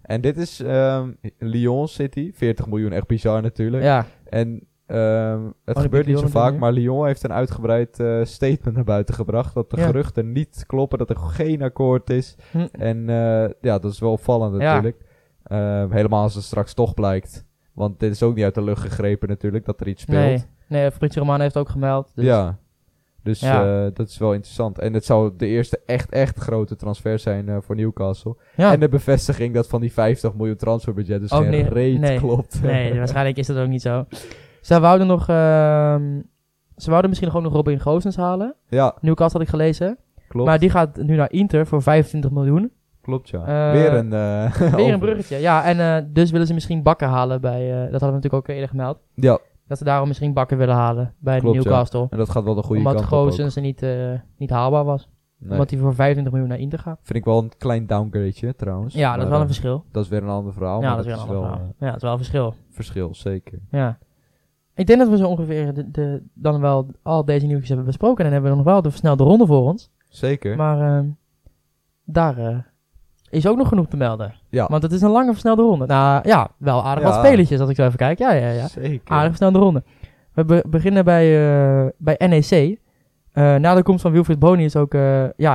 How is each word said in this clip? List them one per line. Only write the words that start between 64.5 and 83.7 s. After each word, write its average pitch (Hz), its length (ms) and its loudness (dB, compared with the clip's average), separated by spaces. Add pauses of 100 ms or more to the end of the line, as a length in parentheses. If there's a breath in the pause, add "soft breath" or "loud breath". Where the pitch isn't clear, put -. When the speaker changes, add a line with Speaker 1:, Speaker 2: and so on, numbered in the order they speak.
Speaker 2:
Ik 180 120 -2
denk 240 120 8
dat 254 100 4
we 214 80 4
zo 190 120 4
ongeveer 156 460 -4
de, 143 160 -8
de, 143 320 -4 (120)
dan 147 260 0
wel 139 260 2 (160)
al 156 220 0
deze 147 220 0
nieuwtjes 139 220 -2
hebben 127 180 -2
besproken. 220 320 0
En 175 60 0
dan 143 80 2
hebben 139 180 2
we 139 60 4
nog 143 100 2
wel 190 160 6
de 151 80 0
versnelde 139 340 2
ronde 208 220 8
voor 143 160 6
ons. 165 280 -2 (180)
Speaker 1:
Zeker. 131 480 -4
Speaker 2:
Maar, 151 240 0 (180)
ehm, 143 80 0 (1000)
daar, 156 340 0
eh, 117 200 -4 (720)
is 160 160 0
ook 226 100 4
nog 269 120 2
genoeg 185 180 2
te - 100 -8
melden. 113 380 -4 (140)
Speaker 1:
Ja. 120 180 0
Speaker 2:
Want 151 160 0
het 160 100 -2
is 180 100 0
een 208 80 6
lange 247 220 2
versnelde 220 300 2
ronde. 175 240 2
Nou, 139 420 4
ja, 175 280 4
wel 127 280 0
aardig 143 200 0
wat 120 100 4
Speaker 1:
Ja. 117 100 4
Speaker 2:
spelletjes 180 360 6
als 135 100 0
ik 135 60 -2
zo 139 80 4
even 120 140 2
kijk. 147 200 0
Ja, 247 140 2
ja, 120 180 2
ja. 120 180 -4
Speaker 1:
Zeker. 135 420 -8
Speaker 2:
Aardig 151 180 2
versnelde 190 300 4
ronde. 185 240 4 (500 soft breath)
We 160 120 0
be-, 165 240 4
beginnen 180 360 2
bij, 170 200 6 (580)
eh, 131 40 2 (120)
bij 156 200 0
N 180 140 4
E 156 80 6
C. 165 380 2 (540)
Eh, 143 240 4
na 170 180 4